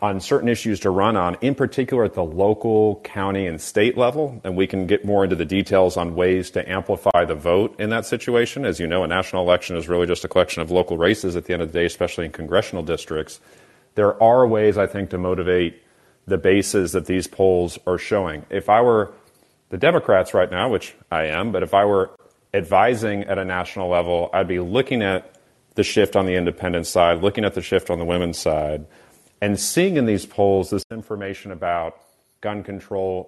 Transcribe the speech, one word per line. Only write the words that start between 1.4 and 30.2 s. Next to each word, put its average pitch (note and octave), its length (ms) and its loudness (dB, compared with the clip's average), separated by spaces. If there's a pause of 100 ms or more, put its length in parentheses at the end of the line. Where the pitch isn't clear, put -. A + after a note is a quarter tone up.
in C3+ 140 0
particular B2+ 500 0
at G2 80 -2
the F#2+ 100 -2
local, G#2+ 800 2
county, G2 460 -4
and E2 120 -6
state - 380 -2
level. B2+ 480 -2
And F#2 140 -4
we F#2+ 80 2
can F#2 200 -4
get G2+ 200 0
more G2+ 180 2
into F2+ 120 0
the E2 100 -4
details F#2+ 500 2
on E2+ 180 -4
ways F2+ 360 0
to - 200 -6
amplify F#2 540 0
the E2 100 -2
vote F2 460 0
in G#2+ 80 -4
that A2+ 160 -2
situation. A#2+ 600 -2
As F2 120 -2
you F2 80 -4
know, F2 160 0
a E2 60 -2
national F#2 340 -2
election F2+ 340 2
is D#2+ 120 -6
really F2 180 2
just F2 160 -2
a - 60 -6
collection F2 320 0
of E2 100 -6
local F2+ 280 0
races F#2 360 0
at F2 120 -6
the F#2 80 -4
end F2 80 -4
of D#2+ 100 -6
the F2+ 60 -2
day, F2 80 2
especially F2 400 -4
in D2+ 60 -12
congressional F2 500 -2
districts. D#2 580 -6 (540)
There G2+ 280 2
are B2 240 8
ways, G#2+ 300 4
I G2 100 4
think, F#2+ 240 -6
to F#2 80 -4
motivate F2+ 640 0 (440)
the F#2+ 100 0
bases F#2 560 2
that F2 140 -2
these F#2 200 -2
polls F2+ 600 0
are F2+ 100 0
showing. E2+ 540 -4
If G2 180 -4
I G#2+ 140 6
were A2 320 2 (600)
the F#2 40 -8
Democrats A2 540 2
right F#2 200 2
now, F#2+ 160 -2
which G#2 260 -4 (160)
I D#2+ 140 -2
am, E2+ 260 -4
but F#2 140 -2
if F2+ 100 -2
I G2 100 6
were G2 280 2 (400)
advising G2+ 720 0
at F#2+ 140 -2
a F#2+ 60 -4
national F#2 440 -6
level, F2 440 0
I'd F#2+ 140 0
be F2+ 140 -2
looking A2+ 420 0
at F#2+ 320 -2 (400)
the G#2+ 80 2
shift G2 320 2
on F#2+ 120 2
the F2+ 100 0
independent F2 500 -2
side, E2+ 360 4
looking G2+ 220 0
at G2 100 0
the F#2+ 60 -4
shift F#2 300 0
on F2 80 -2
the E2+ 60 -4
women's E2+ 340 -2
side, D2+ 480 -2 (540)
and G#2 180 0
seeing F3+ 380 0
in B2+ 100 2
these G#2 200 0